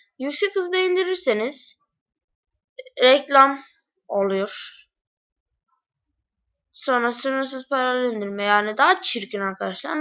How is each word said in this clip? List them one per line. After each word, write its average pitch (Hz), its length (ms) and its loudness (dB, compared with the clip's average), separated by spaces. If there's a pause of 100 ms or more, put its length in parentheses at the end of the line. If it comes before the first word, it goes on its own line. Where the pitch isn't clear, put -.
(200)
Yüksek 294 360 -2
hızda 359 220 0
indirirseniz 359 1000 -2 (1200)
reklam 277 580 6 (480)
oluyor. 196 760 -2 (1900)
Sonra 240 400 0
sınırsız 269 580 -4
paralı 254 440 0
indirme. 202 300 -4
Yani 208 340 2
daha 349 240 4
çirkin 202 380 -4
arkadaşlar. 196 600 -4